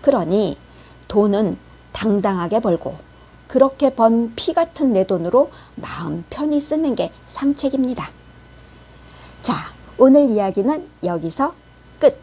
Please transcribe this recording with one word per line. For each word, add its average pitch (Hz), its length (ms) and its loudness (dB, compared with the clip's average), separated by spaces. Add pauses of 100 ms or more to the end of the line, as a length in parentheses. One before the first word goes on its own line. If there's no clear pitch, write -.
그러니 190 560 0 (500)
돈은 202 500 0 (360)
당당하게 196 680 -2
벌고 165 380 -2 (500)
그렇게 269 440 2
번 226 440 2
피 - 180 -4
같은 311 380 0
내 190 140 2
돈으로 185 460 0 (240)
마음 165 540 -10
편히 294 300 -2
쓰는 285 360 -2
게 - 180 -4 (120)
상책입니다. 262 840 -2 (1300)
자, - 140 -2 (420)
오늘 269 320 6
이야기는 208 560 0 (200)
여기서 175 480 -4 (440)
끝. - 260 2